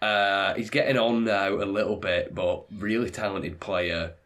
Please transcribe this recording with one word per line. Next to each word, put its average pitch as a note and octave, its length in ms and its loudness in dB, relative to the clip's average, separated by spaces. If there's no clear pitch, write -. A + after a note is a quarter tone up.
Uh, G2+ 540 2
he's A2 160 -4
getting C3+ 260 2
on A#2 280 2
now G2 280 2
a G2+ 120 -2
little G#2 320 0
bit, F2+ 360 -2
but F2+ 300 -2
really A2 360 -2
talented F#2+ 480 -4
player. E2+ 540 -2